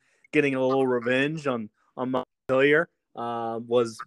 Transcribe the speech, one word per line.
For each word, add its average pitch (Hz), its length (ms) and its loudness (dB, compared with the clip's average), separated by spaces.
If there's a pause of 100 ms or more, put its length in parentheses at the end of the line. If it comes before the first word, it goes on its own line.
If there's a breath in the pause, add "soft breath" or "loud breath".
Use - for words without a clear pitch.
(320)
getting 143 240 2
a 131 100 0
little 131 220 2
revenge 131 580 0
on, 117 240 -4 (260)
on 127 140 -6
Montpelier, 135 800 0 (260)
uh, 117 520 -6
was, 117 400 0